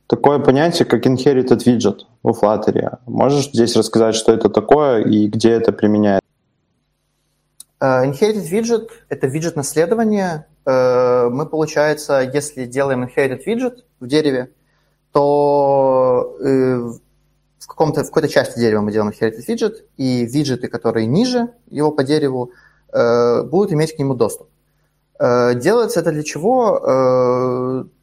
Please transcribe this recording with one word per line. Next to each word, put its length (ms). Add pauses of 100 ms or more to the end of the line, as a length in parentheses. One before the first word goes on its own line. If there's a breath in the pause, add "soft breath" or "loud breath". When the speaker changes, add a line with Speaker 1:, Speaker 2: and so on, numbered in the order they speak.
Speaker 1:
такое 320
понятие, 460
как 200
inherited 600
widget 360 (220)
во 80
Flutter. 760
Можешь 460
здесь 240
рассказать, 400
что 160
это 180
такое 540
и 240
где 240
это 200
применяется? 540 (1500)
Speaker 2:
Э, 260
inherited 460
widget — 380 (200)
это 180
виджет 280
наследования. 920 (180)
Э, 640
мы, 160
получается, 880
если 320
делаем 380
inherited 420
widget 380 (160)
в 80
дереве, 440 (640)
то, 1300
э, 340 (840)
в 80
каком-то, 360
в 40
какой-то 200
части 320
дерева 220
мы 100
делаем 220
inherited 340
widget, 280 (200)
и 300
виджеты, 420
которые 400
ниже 460 (160)
его 220
по 120
дереву, 480 (400 soft breath)
э, 520
будут 280
иметь 240
к 40
нему 140
доступ. 360 (680)
Э, 380
делается 460
это 100
для 120
чего? 640
Э, 1000 (180)